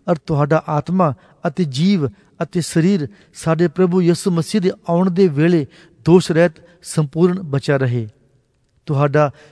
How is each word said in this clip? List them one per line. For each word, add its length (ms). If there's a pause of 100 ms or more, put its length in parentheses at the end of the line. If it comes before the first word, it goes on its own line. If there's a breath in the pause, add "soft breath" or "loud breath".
ਔਰ 100
ਤੁਹਾਡਾ 520
ਆਤਮਾ 440 (320 soft breath)
ਅਤੇ 260
ਜੀਵ 360 (360 soft breath)
ਅਤੇ 180
ਸਰੀਰ 460 (280 soft breath)
ਸਾਡੇ 340
ਪ੍ਰਭੂ 340
ਯਿਸੂ 280
ਮਸੀਹ 300
ਦੇ 100 (180)
ਆਉਣ 220
ਦੇ 180
ਵੇਲੇ 380 (400 soft breath)
ਦੋਸ਼ 260
ਰਹਿਤ 280 (240 soft breath)
ਸੰਪੂਰਨ 580
ਬਚਿਆ 340
ਰਹੇ। 300 (800)
ਤੁਹਾਡਾ 440 (220 soft breath)